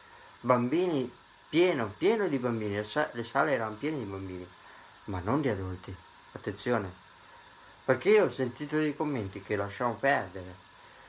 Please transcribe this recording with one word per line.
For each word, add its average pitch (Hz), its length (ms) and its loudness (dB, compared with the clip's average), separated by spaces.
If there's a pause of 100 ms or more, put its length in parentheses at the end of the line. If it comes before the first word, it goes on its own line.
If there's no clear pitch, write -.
(420)
bambini, 127 720 2 (380)
pieno, 151 480 2
pieno 202 300 2
di 143 100 0
bambini, 110 380 0
le 104 80 0
sa-, 147 280 -2
le 117 120 -6
sale 143 300 2
erano 110 220 -2
piene 143 220 -4
di 120 60 -4
bambini, 95 440 -8 (580)
ma 95 180 -4
non 127 180 0
di 135 80 0
adulti, 92 460 -4 (380)
attenzione, 104 580 -4 (920)
perché 127 260 2
io 208 160 8
ho 131 40 2
sentito 139 480 -2
dei 151 180 2
commenti 117 460 -2
che 107 140 -2
lasciamo 104 400 -2
perdere, 95 600 0 (540)